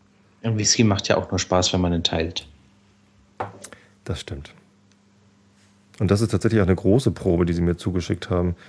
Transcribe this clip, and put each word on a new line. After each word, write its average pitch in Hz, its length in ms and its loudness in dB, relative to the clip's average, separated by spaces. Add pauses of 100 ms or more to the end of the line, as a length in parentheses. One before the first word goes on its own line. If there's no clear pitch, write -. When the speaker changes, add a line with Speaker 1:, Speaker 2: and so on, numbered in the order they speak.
(440)
Speaker 1:
Ein 113 160 -2
Whisky 107 240 2
macht 101 240 2
ja - 100 2
auch 92 140 -4
nur 92 80 0
Spaß, - 340 0
wenn 92 80 2
man 87 120 2
ihn 82 100 -2
teilt. 85 420 -4 (1600)
Speaker 2:
Das 82 160 -6
stimmt. - 340 -14 (1500)
Und 98 120 2
das 104 100 4
ist 110 100 0
tatsächlich 107 300 2
auch 90 40 4
eine 90 100 4
große 101 360 2
Probe, 87 340 0
die 87 80 0
sie 85 80 -2
mir 85 160 0
zugeschickt 90 520 -4
haben. 87 260 0 (140)